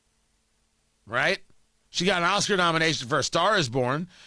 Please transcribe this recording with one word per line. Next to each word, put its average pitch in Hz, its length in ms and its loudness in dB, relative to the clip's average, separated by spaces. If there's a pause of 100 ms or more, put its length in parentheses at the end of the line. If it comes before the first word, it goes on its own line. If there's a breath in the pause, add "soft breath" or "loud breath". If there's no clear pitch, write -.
(1080)
Right? 139 320 -2 (500)
She - 160 -2
got 180 160 2
an 170 80 2
Oscar 202 260 0
nomination 160 520 0
for 147 100 0
A 123 60 0
Star 190 340 0
Is 156 100 0
Born, 131 420 -2 (180 loud breath)